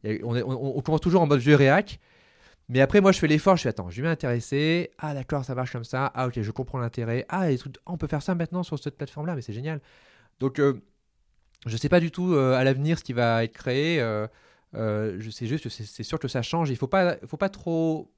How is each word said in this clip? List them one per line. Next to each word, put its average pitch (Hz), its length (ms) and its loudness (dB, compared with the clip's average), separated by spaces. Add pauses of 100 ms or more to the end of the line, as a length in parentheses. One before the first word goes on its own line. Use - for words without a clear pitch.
Il 107 80 -4
y 110 80 -4
a, 104 60 -10
on 120 100 -2
est, 120 80 -2
on, 131 340 -4
on 135 40 -4
commence 156 200 0
toujours 175 220 4
en 151 40 4
mode 143 120 6
vieux 143 160 8
réac. 143 440 4 (720)
Mais 127 100 2
après, 139 220 6
moi, 196 100 8
je 185 80 2
fais 160 80 0
l'effort, 151 300 4
je - 60 -4
fais, « 127 60 0
Attends, 90 200 -6
je 98 120 -10
vais 156 60 -2
m'intéresser. 147 920 -2
Ah, 151 160 -6
d'accord, 135 300 -4
ça 127 100 -6
marche 127 180 -4
comme 117 120 -8
ça. 131 320 -4
Ah, 127 120 -2
ok, 120 140 -4
je 104 100 -2
comprends 127 280 -6
l'intérêt. 117 480 -4
Ah, 180 220 0
les 131 80 2
trucs, 135 180 -10 (100)
on 175 120 -8
peut 160 100 -4
faire 147 140 -4
ça 185 140 -2
maintenant 170 280 -4
sur 151 160 -6
cette - 180 -8
plateforme-là, 151 380 -8
mais 127 60 -6
c'est 110 120 -10
génial. » 143 280 -6 (580)
Donc, 135 200 -2
euh, 139 220 2 (840)
je 113 100 -4
sais 131 140 -2
pas 175 100 6
du 165 100 0
tout, 180 240 -2
euh, 131 220 4
à 127 80 2
l'avenir 139 340 2
ce - 60 -14
qui 131 100 -10
va 117 300 2
être 113 100 -4
créé. 147 460 -2
Euh, 110 280 -2 (480)
euh, 107 440 -2
je 110 100 -10
sais 117 160 -10
juste 143 200 -4
que 117 40 -6
c'est, - 140 -12
c'est 104 200 -12
sûr - 160 -6
que 135 80 -6
ça 123 140 -2
change. 160 280 -2
Il 123 80 -2
faut 135 100 -4
pas, 180 300 2 (100)
faut 151 100 -10
pas 196 120 -2
trop 165 680 -4